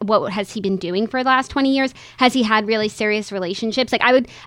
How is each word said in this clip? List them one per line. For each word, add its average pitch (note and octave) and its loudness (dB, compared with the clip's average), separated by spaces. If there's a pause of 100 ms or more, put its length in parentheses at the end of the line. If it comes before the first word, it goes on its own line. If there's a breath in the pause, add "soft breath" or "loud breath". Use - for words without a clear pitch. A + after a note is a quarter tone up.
What G#3 0
has G3 -6
he A3 -8
been G3 0
doing F3+ -4
for B3+ -4
the B3+ 0
last C4 0
twenty C4+ 2
years? C4+ 0 (240 loud breath)
Has B3+ 4
he C4 2
had A3 2
really G#3+ 0
serious G#3+ -4
relationships? G3 -4
Like, A#3 0
I B3 6
would, B3+ 2 (180 loud breath)